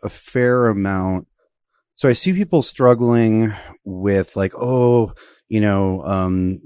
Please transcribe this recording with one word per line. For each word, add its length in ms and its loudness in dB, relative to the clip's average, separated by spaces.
a 60 -8
fair 580 -2
amount, 640 -2
so 140 0
I 60 4
see 180 -2
people 300 0
struggling 880 2
with, 500 -2
like, 220 -4
"Oh, 560 2
you 120 0
know, 440 0
um, 600 -2